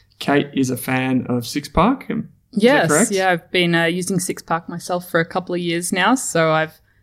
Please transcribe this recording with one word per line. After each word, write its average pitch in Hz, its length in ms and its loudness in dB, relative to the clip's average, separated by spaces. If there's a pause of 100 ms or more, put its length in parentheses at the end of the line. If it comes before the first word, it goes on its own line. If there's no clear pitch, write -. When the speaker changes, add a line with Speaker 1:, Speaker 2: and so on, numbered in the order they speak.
(180)
Speaker 1:
Kate 143 360 0
is 131 160 0
a 123 80 -4
fan 131 500 -2
of 123 180 -2
Six 143 220 -6
Park. 226 400 0
Am, - 240 -6 (200)
is 196 100 0
that - 0 -
Speaker 2:
Yes, 240 260 4
Speaker 1:
correct? 160 220 4
Speaker 2:
yeah, 190 220 2
I've 170 180 -4
been, 175 240 2
uh, 170 100 2
using 180 340 -2
Six - 240 -6
Park 165 240 -4
myself 175 440 -6
for 170 100 2
a 170 60 0
couple 180 280 -6
of 175 60 -2
years 170 320 -4
now, 196 220 4
so 165 380 0
I've 156 280 -2 (220)